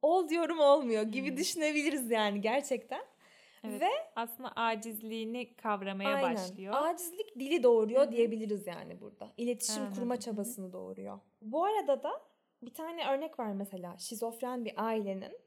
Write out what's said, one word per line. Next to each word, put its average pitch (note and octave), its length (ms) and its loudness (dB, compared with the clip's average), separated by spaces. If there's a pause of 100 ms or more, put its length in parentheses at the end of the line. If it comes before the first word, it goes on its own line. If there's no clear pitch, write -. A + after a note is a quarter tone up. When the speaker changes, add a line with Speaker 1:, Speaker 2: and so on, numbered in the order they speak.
Speaker 1:
Ol E4+ 260 6
diyorum E4 320 2
olmuyor C#4 420 8
gibi C4 300 -2
Speaker 2:
Hı. B3+ 40 -4
Speaker 1:
düşünebiliriz D4+ 720 0
yani G#3 300 2
gerçekten. B3+ 600 -2 (640)
Speaker 2:
Evet, G#3+ 180 -4
Speaker 1:
Ve F4+ 60 4 (280)
Speaker 2:
aslında A#3 400 -8
acizliğini A3+ 1000 -4
kavramaya G3 600 -2
Speaker 1:
Aynen. C4+ 180 2
Speaker 2:
başlıyor. F#3+ 420 -6
Speaker 1:
Acizlik E4+ 640 -2
dili C4+ 240 2
doğuruyor A#3 400 6
Speaker 2:
Hı D4 40 6
hı. A3+ 60 -4
Speaker 1:
diyebiliriz A3 540 2
yani F3 340 -10
burada. - 360 -18
İletişim A#3 460 -2
Speaker 2:
Anladım. G3+ 160 -6
Speaker 1:
kurma A#3+ 160 0
Speaker 2:
Hı B3 40 -2
hı. - 40 -4
Speaker 1:
çabasını G#3 500 -6
doğuruyor. F#3+ 460 -10 (240)
Bu B3 220 0
arada F#4 380 2
da A4 180 -4 (420)
bir A#3+ 120 -16
tane E4 340 -6
örnek D4 300 -2
var A3 140 -4
mesela. F#3 460 -8
Şizofren A#3 680 -6
bir G#3+ 80 -6 (140)
ailenin G#3 600 -4